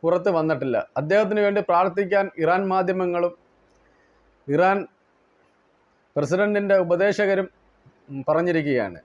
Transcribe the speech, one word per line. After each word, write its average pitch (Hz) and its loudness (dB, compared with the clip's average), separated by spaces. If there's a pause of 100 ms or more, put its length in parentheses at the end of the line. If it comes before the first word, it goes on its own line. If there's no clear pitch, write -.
പുറത്ത് 175 0
വന്നിട്ടില്ല. 147 0 (240)
അദ്ദേഹത്തിന് 202 2
വേണ്ടി 202 0
പ്രാർത്ഥിക്കാൻ 190 2 (180)
ഇറാൻ 175 2 (100)
മാധ്യമങ്ങളും 180 0 (1160)
ഇറാൻ 180 2 (1400)
പ്രസിഡന്റിൻ്റെ 196 0
ഉപദേശകരും, 190 0 (640)
ഉം, 135 -10
പറഞ്ഞിരിക്കുകയാണ്. 147 0